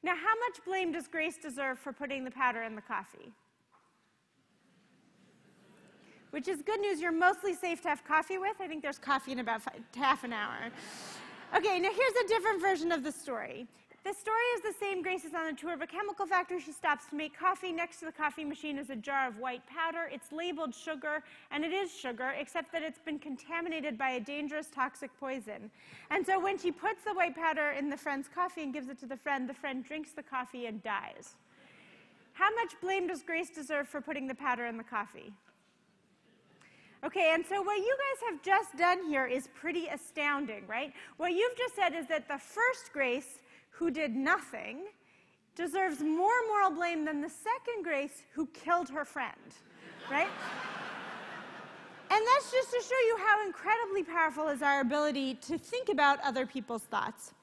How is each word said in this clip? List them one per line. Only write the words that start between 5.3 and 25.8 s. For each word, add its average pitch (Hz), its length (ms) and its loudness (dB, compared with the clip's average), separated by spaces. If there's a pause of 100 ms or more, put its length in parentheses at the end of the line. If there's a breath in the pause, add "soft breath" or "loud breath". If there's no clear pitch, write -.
Which 285 160 -6
is 320 160 -2
good 427 160 0
news. 403 200 0
You're 339 120 0
mostly 359 420 4
safe 339 280 -2
to 349 80 -2
have 294 140 -2
coffee 330 360 2
with. 392 200 0
I 381 80 -6
think 302 140 -6
there's 285 160 -4
coffee 269 360 0
in 240 60 -2
about 226 220 -2
fi-, 240 180 -10 (160)
half 277 280 4
an 240 100 -6
hour. 214 380 -6 (840 loud breath)
Okay, 370 240 4
now 370 140 4
here's 453 220 4 (100)
a - 20 -6
different 403 340 2
version 349 300 4
of 311 120 2
the 294 80 -2
story. 233 560 -6 (360 loud breath)
The 392 100 -2
story 453 420 2
is 392 80 -4
the 415 160 -2
same. 392 240 -2
Grace 370 220 -2
is 320 100 -8
on 330 100 -2
a 320 80 -4
tour 320 220 -4
of 277 60 -6
a 330 40 -4
chemical 392 400 -4
factory. 359 340 2
She 302 120 -12
stops 294 400 0
to 302 40 -6
make 302 220 -4
coffee. 370 340 2
Next 339 280 -4
to 339 60 -10
the 320 60 -8
coffee 302 320 -4
machine 294 360 -4
is 262 100 -8
a 269 60 -6
jar 269 320 0
of 220 100 -6
white 247 300 -6
powder. 330 440 -2
It's - 200 -12
labeled 320 420 -4
sugar, 302 480 -4 (300 loud breath)
and 294 120 -2
it 320 80 0
is 370 240 -2
sugar, 254 400 -4
except 294 360 -6
that 330 100 -2
it's 311 160 -6
been 302 220 -6
contaminated 302 800 -4
by 262 120 2
a 254 80 -2
dangerous 294 540 -6
toxic 269 460 -4
poison. 247 500 -8 (400 loud breath)